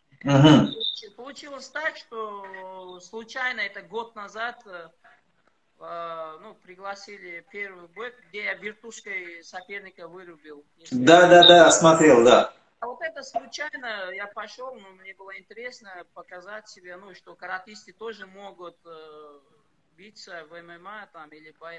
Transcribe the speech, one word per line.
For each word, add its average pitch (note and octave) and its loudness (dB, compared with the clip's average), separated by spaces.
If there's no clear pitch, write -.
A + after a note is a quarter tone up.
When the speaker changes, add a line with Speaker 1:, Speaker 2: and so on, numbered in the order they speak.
Speaker 1:
Мгм. C#3 4
Speaker 2:
Получи-, - -14
получилось C4+ -20
так, D#4 -10
что F#3+ -16
случайно, A#3 -10
это G3+ -12
год A3 -14
назад, A3 -12
э, F3 -20
э, E3 -14
ну, G#3 -20
пригласили F#3 -18
первый G3 -16
бой, G#3 -16
где G#3 -14
я G3 -6
вертушкой F#3+ -16
соперника F#3 -20
вырубил, E3 -20
если - -12
Speaker 1:
Да, E3 6
да, F3 8
да, F3 8
смотрел, D#3 6
да. - 4
Speaker 2:
А A#3 -14
вот B3+ -14
это D#4+ -14
случайно B3+ -14
я G3 -14
пошел, A3 -16
ну, G3+ -20
мне F#3+ -20
было F#3+ -20
интересно G#3 -20
показать F#3 -20
себе, F3+ -20
ну, F#3+ -20
что F3+ -20
каратисты F#3 -18
тоже G#3 -18
могут, F#3+ -20
э, D3+ -20
биться F#3 -20
в D#3+ -20
М E3+ -20
М F3 -20
А, G#3 -18
там, D#3 -20
или D#3 -20
по, D#3+ -20